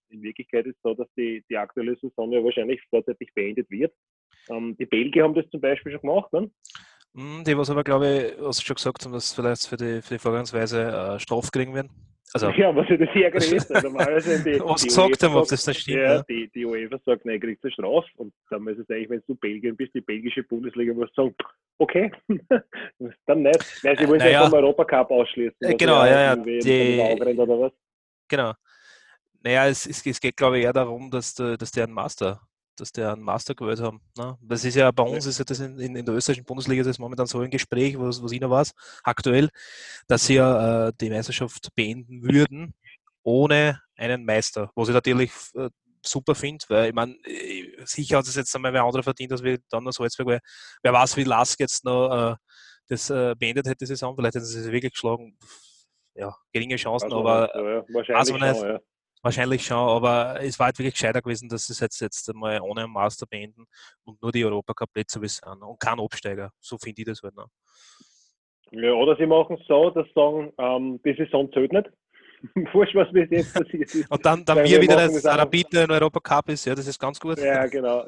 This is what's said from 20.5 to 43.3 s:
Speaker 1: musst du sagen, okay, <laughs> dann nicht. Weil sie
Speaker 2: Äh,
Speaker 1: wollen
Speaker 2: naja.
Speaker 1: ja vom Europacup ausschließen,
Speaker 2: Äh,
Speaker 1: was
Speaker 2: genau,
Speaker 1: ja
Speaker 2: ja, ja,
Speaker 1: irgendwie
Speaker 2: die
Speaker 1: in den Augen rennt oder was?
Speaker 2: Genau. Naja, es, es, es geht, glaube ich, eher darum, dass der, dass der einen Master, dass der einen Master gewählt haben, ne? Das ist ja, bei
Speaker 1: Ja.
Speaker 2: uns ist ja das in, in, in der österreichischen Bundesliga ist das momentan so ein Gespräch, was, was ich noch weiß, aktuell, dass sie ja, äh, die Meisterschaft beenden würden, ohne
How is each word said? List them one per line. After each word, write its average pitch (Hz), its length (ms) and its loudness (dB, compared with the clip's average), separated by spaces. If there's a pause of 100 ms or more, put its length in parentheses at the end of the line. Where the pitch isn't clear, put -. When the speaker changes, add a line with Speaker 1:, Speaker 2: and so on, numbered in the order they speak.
Speaker 1:
musst 117 240 -6
du 135 60 2
sagen, 127 120 0 (440)
okay, 185 320 2 (180)
<laughs> 196 220 -2 (760)
dann 147 160 4
nicht. 147 420 2
Weil 139 120 4
sie 151 80 2
Speaker 2:
Äh, 143 40 2
Speaker 1:
wollen 156 100 8
Speaker 2:
naja. 127 140 8 (100)
Speaker 1:
ja - 80 10
vom 151 80 6
Europacup 143 520 4
ausschließen, 120 500 0
Speaker 2:
Äh, 180 120 0
Speaker 1:
was 156 60 0
Speaker 2:
genau, 151 260 6
Speaker 1:
ja - 60 8
Speaker 2:
ja, 139 100 8
ja, 139 120 6
Speaker 1:
irgendwie 120 260 -2
Speaker 2:
die 127 220 4 (100)
Speaker 1:
in 123 80 2
den - 20 2 (120)
Augen 110 100 0
rennt 123 160 0
oder 120 220 2
was? 131 120 -2 (560)
Speaker 2:
Genau. 127 240 -2 (920)
Naja, 131 260 4
es, 139 180 -2
es, 143 180 -12
es 131 160 -6
geht, 127 160 -4
glaube 127 220 4
ich, 120 60 2
eher 120 100 2
darum, 127 360 -4
dass 123 240 -6
der, 120 220 -4
dass 117 140 -10
der 117 140 -2
einen 113 100 -8
Master, 104 480 -6 (360)
dass - 140 -16
der 110 220 -4
einen 110 80 -14
Master 107 320 -6
gewählt 113 260 -6
haben, 110 220 -8 (160)
ne? 127 240 -12
Das 117 200 -6
ist 123 120 -4
ja, 131 160 6
bei 120 160 2
Speaker 1:
Ja. 123 80 -4
Speaker 2:
uns 120 100 -6
ist 135 140 -6
ja 135 80 -4
das 131 140 -6
in, 135 180 -12
in, 127 180 -8
in 120 80 -8
der 120 100 -2
österreichischen 123 300 -2
Bundesliga 131 380 -2
ist 127 60 0
das 123 100 -4
momentan 123 260 -4
so 123 160 -6
ein 127 80 -4
Gespräch, 131 500 -2
was, 123 240 -4
was 117 100 -8
ich 123 80 -6
noch 131 100 -2
weiß, 139 220 2 (300)
aktuell, 127 460 2 (600)
dass - 180 2
sie 135 80 4
ja, 117 540 4
äh, 113 120 -4
die 113 80 -4
Meisterschaft 110 680 -8
beenden 120 480 -6
würden, 143 520 2 (480)
ohne 147 580 4 (160)